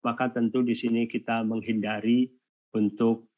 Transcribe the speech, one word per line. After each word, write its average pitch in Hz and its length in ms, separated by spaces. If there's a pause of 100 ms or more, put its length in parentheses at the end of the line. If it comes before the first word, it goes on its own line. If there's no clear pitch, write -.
maka 123 260
tentu 120 380
di 120 80
sini 117 320
kita 113 400
menghindari 110 880 (400)
untuk 113 640